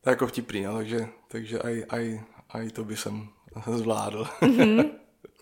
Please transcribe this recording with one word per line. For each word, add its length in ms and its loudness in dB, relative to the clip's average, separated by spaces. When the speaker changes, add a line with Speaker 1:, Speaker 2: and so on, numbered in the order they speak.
Speaker 1:
To 100 0
je 20 8
jako 140 2
vtipný, 360 -4
no, 140 -4
takže, 320 -4
takže 340 -8
aj, 260 -4
aj, 320 -4
aj 200 -8
to 140 -8
by 120 -8
jsem 320 -8
zvládl. 600 -2
Speaker 2:
Mhm. 440 8
Speaker 1:
<laughs> 60 -2